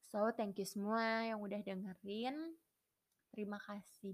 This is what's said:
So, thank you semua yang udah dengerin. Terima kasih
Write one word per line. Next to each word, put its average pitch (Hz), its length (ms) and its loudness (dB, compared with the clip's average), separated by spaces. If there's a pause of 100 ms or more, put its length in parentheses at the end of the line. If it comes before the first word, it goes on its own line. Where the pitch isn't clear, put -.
(100)
So, 220 240 4
thank 202 240 0
you 190 80 0
semua 226 560 2
yang 226 160 0
udah 208 240 -2
dengerin. 214 960 -2 (720)
Terima 208 320 -4
kasih 202 520 -10